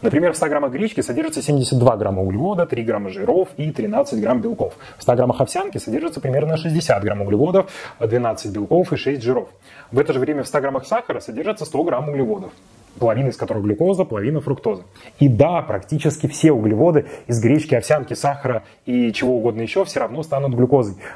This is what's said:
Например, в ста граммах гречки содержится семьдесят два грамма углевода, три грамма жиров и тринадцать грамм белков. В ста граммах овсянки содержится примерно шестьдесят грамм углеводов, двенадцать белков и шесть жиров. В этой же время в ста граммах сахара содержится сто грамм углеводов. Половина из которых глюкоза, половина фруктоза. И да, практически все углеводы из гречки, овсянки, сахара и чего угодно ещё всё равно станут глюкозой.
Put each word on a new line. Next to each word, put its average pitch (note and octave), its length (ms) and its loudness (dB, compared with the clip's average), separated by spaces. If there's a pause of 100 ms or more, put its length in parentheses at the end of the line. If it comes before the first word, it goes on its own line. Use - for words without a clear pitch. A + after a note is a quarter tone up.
Например, F3+ 300 4
в A3 40 -4
ста E3 120 0
граммах C#3+ 240 0
гречки F#3+ 300 -2
содержится D#4 380 -4
семьдесят C#3 380 2
два A#2+ 180 6
грамма G2 240 -2
углевода, D#3 460 0
три A#2 160 -4
грамма G#2 280 -2
жиров G2 460 0
и D3+ 140 -4
тринадцать A3 500 -2
грамм A#3 200 0
белков. A3+ 340 -4 (240)
В - 60 -18
ста B2+ 100 4
граммах B2 260 2
овсянки F4 380 -4
содержится D4 420 -6
примерно C#3+ 360 0
шестьдесят D#3+ 480 0
грамм G2+ 180 -2
углеводов, D3+ 480 2 (300)
двенадцать A2+ 500 -2
белков B2+ 420 0
и C#3+ 40 -2
шесть C3 260 -4
жиров. A#2+ 280 -2 (420)
В A#2+ 80 4
этой D3+ 120 2
же C3+ 60 0
время C#3+ 240 -2
в B2+ 60 -6
ста - 120 0
граммах C3+ 240 -4
сахара A3 360 -4
содержится D#3 440 -6
сто C#3+ 200 -4
грамм D3+ 240 -2
углеводов. A2 420 -2 (480)
Половина A#2+ 300 2
из A#2 80 -4
которых A2 260 -4
глюкоза, E3+ 420 2
половина A#2 360 -2
фруктоза. F3+ 420 -4 (380)
И C#3+ 80 8
да, C#3 340 4
практически C#3+ 640 -4
все D#3 240 4
углеводы A#2 560 4 (220)
из A#2 120 0
гречки, C3+ 360 4
овсянки, C3 380 0
сахара C3 500 -2 (200)
и B2 280 2
чего B2+ 240 2
угодно A2+ 260 0
ещё F#3 220 0
всё - 160 -4
равно D3 240 -4
станут C#3 320 -2
глюкозой. B2 400 4 (200)